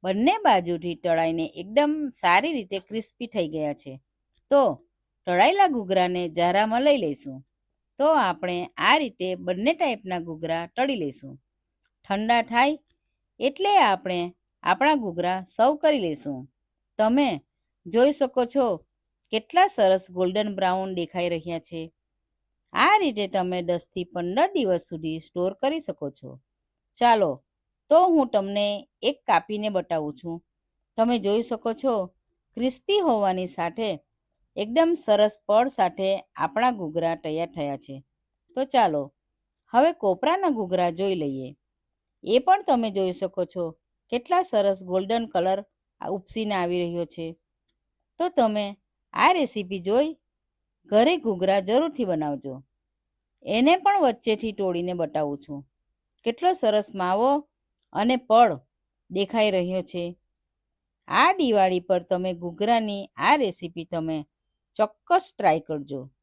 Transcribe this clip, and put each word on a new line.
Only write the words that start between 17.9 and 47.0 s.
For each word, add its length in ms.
શકો 340
છો 220
કેટલા 340
સરસ 440
ગોલ્ડન 440
બ્રાઉન 400
દેખાઈ 340
રહ્યા 300
છે. 340
આ 240
રીતે 300
તમે 340
દસ 320
થી 100
પંદર 500
દિવસ 360
સુધી 300
સ્ટોર 340
કરી 260
શકો 300
છો. 300
ચાલો, 340
તો 180
હું 220
તમને 580
એક 160
કાપીને 420
બતાવું 440
છું. 300
તમે 220
જોઈ 220
શકો 320
છો 200
ક્રિસ્પી 420
હોવાની 480
સાથે 420
એકદમ 380
સરસ 400
પડ 200
સાથે 420
આપણા 360
ઘૂઘરા 440
તૈયાર 360
થયા 260
છે. 260
તો 80
ચાલો, 480
હવે 200
કોપરાના 560
ઘૂઘરા 420
જોઈ 240
લઈએ. 400
એ 160
પણ 240
તમે 280
જોઈ 200
શકો 340
છો 200
કેટલા 320
સરસ 420
ગોલ્ડન 420
કલર 340
આ 80
ઉપસીને 460
આવી 240
રહ્યો 260